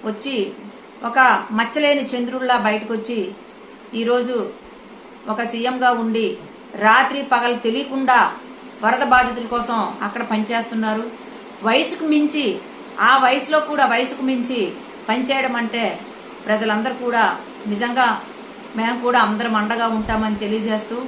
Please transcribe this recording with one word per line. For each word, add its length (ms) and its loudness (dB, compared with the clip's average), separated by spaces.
వచ్చి 480 -4
ఒక 480 6
మచ్చలేని 540 0
చంద్రుడిలా 520 -2
బయటకొచ్చి 720 -2
ఈరోజు 560 0
ఒక 160 -2
సీఎంగా 480 2
ఉండి 460 0
రాత్రి 460 4
పగలు 340 2
తెలియకుండా 840 2
వరద 260 2
బాధితుల 380 2
కోసం 560 -2
అక్కడ 220 -4
పనిచేస్తున్నారు. 880 -2
వయసుకు 420 2
మించి, 540 2
ఆ 180 6
వయసులో 420 4
కూడా 260 2
వయసుకు 360 0
మించి 520 -2
పనిచేయడం 460 0
అంటే 440 -2
ప్రజలందరూ 480 0
కూడా 440 0
నిజంగా 540 0
మేము 260 -2
కూడా 180 4
అందరం 360 2
అండగా 320 0
ఉంటామని 480 0
తెలియజేస్తూ 720 -2